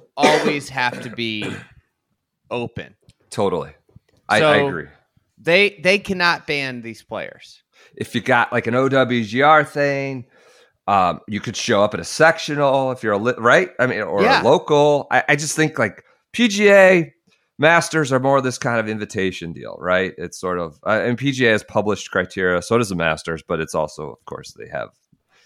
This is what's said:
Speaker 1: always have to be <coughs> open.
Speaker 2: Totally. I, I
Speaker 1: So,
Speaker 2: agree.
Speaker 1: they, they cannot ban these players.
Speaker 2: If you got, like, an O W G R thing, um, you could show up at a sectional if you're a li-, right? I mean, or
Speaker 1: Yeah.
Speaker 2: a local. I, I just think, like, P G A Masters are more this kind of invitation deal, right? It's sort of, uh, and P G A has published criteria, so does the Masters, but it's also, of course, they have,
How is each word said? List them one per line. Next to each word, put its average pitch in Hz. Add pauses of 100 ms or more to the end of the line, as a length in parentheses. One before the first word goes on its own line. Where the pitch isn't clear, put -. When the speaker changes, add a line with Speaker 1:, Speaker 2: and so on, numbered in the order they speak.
(180)
Speaker 1:
always 151
have 123
to 120
be 107 (480)
<coughs> -
open. 117 (340)
Speaker 2:
Totally. 87 (540)
I, 107
I -
Speaker 1:
So, 147
Speaker 2:
agree. 78 (500)
Speaker 1:
they, 190
they 190
cannot 180
ban 135
these 113
players. - (340)
Speaker 2:
If -
you 113
got, 120
like, 120
an 113
O 131
W 123
G 113
R 151
thing, 139 (640)
um, 92
you 104
could 110
show 104
up 104
at 95
a 87
sectional 143
if 120
you're 107
a 101
li-, 117
right? 135 (100)
I 123
mean, 107
or 101
Speaker 1:
Yeah. 240
Speaker 2:
a -
local. 147
I, 127
I 147
just 147
think, 156
like, 107 (280)
P 240
G 202
A 185 (460)
Masters 160
are 131
more 135
this 127
kind 117
of 107
invitation 95
deal, 53
right? 92
It's 87
sort 90
of, 82
uh, 104
and 120
P 139
G 127
A 113
has 107
published 104
criteria, 90
so 117
does 110
the 92
Masters, 82
but 85
it's 80
also, 78
of -
course, -
they -
have, 58 (560)